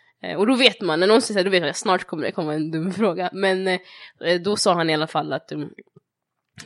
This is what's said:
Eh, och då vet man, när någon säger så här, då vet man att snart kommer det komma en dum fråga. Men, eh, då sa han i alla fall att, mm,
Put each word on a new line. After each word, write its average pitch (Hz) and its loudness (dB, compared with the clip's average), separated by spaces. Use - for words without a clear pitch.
Eh, - -8
och 202 2
då 262 4
vet 233 2
man, 165 0
när 185 4
någon 220 6
säger 214 -4
så 196 2
här, 180 2
då 196 0
vet 180 4
man 147 0
att - -8
snart 185 0
kommer 151 -6
det - -2
komma 156 -4
en 156 -4
dum 160 -4
fråga. 180 -2
Men, 190 0
eh, 185 -2
då 208 0
sa 196 2
han 165 0
i 156 2
alla 156 0
fall 151 -4
att, - -8
mm, 151 -8